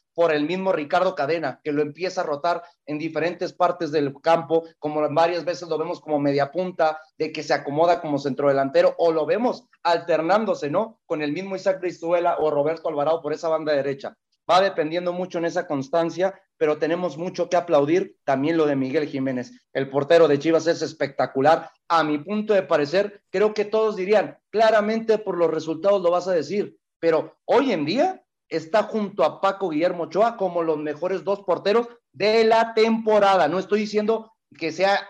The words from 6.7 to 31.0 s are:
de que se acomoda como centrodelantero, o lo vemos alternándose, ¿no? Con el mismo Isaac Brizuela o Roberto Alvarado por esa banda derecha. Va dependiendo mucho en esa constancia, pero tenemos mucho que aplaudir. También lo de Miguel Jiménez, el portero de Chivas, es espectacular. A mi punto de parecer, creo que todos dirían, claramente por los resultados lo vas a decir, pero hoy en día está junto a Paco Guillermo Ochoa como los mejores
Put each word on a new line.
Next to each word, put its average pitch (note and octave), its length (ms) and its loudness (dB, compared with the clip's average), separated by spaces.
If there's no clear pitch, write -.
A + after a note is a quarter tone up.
de D#3 160 -6
que D3+ 100 -8
se D#3 100 -2
acomoda D3+ 480 0
como D3 160 -2
centrodelantero, C#3 800 2
o E3+ 140 2
lo D#3 140 0
vemos G#3 420 -2
alternándose, E3+ 840 0
¿no? G#3+ 360 -4
Con D#3 160 -4
el D3 120 -2
mismo F#3+ 240 -6
Isaac F#3+ 240 -2
Brizuela E3+ 580 -2
o D#3 100 2
Roberto D3 380 -2
Alvarado D#3 340 -2
por D3+ 120 -4
esa D#3+ 160 -6
banda D#3 240 0
derecha. C3+ 420 -4
Va F3+ 120 6
dependiendo F3 500 -2
mucho F3+ 280 -6
en E3 60 -2
esa E3+ 220 -4
constancia, E3 720 -2
pero D3+ 220 0
tenemos D#3+ 400 -2
mucho F3 320 -4
que F#3 80 2
aplaudir. E3+ 640 2
También C#3+ 320 0
lo D#3 120 2
de D3 100 0
Miguel D3 320 -2
Jiménez, C3 420 -6
el C3+ 160 -2
portero D3 400 4
de C#3+ 100 2
Chivas, D#3+ 280 2
es D3+ 140 0
espectacular. C#3+ 880 0
A E3 160 2
mi D3+ 140 -2
punto G#3+ 340 -2
de F#3+ 100 4
parecer, E3+ 580 0
creo G#3 220 2
que G#3+ 120 -2
todos G#3+ 320 0
dirían, F#3 400 0
claramente A3 680 2
por G3 180 -4
los E3+ 160 2
resultados D#3+ 500 0
lo F3 100 2
vas F3+ 180 0
a F#3+ 40 0
decir, D#3+ 440 -2
pero D#3+ 440 0
hoy A#3+ 300 2
en D#3+ 100 -2
día C#4+ 380 0
está D#3+ 360 -2
junto G#3 400 -2
a D3+ 180 0
Paco G3 280 -2
Guillermo E3+ 340 -2
Ochoa A3 340 0
como F3 240 -2
los D#3+ 160 0
mejores D3+ 460 -4